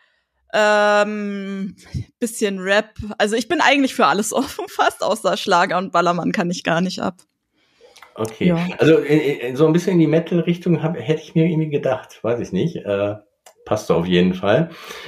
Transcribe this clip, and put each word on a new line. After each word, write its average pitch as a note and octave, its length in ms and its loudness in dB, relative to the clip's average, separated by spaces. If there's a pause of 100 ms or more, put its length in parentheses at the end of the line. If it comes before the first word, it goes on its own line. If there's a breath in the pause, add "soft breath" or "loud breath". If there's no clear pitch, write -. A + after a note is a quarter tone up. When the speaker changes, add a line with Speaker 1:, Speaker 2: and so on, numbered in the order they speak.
(520)
Speaker 1:
ähm, G#3 1200 0 (460 loud breath)
bisschen G#3+ 380 -4
Rap. G3 360 0 (240)
Also G#3 180 0
ich B3+ 120 -4
bin E4 120 -2
eigentlich C4+ 340 4
für G#3 120 2
alles F#3 260 0
<laughs> - 0 -
offen, - 360 -4
fast - 340 -2
außer G#3 340 0
Schlager F3+ 420 0
und F#3+ 140 -6
Ballermann F3 400 0
kann F3 180 -2
ich - 140 -8
gar E3+ 160 0
nicht F#3 200 -4
ab. F#3 160 -6 (1000 soft breath)
Speaker 2:
Okay. G3+ 340 -2
Speaker 1:
Ja. F3 200 0 (100)
Speaker 2:
Also D#3 200 6
in, D3 220 2
in, B2+ 360 -4
so D#3 100 4
ein D#3 60 4
bisschen F3+ 220 2
in F3 40 4
die D#3+ 80 6
Metal-Richtung E3+ 760 0
hab, E3 140 -4
hätte D#3 260 -2
ich - 120 -20
mir E3 120 4
irgendwie D#3 240 0
gedacht. C#3 520 -4
Weiß A#2+ 180 -2
ich F#2 120 -8
nicht. B2 240 -2
Äh, G2+ 400 -2 (480)
passt - 260 -4
auf E2+ 160 2
jeden F2+ 280 4
Fall. B2 360 0 (380 loud breath)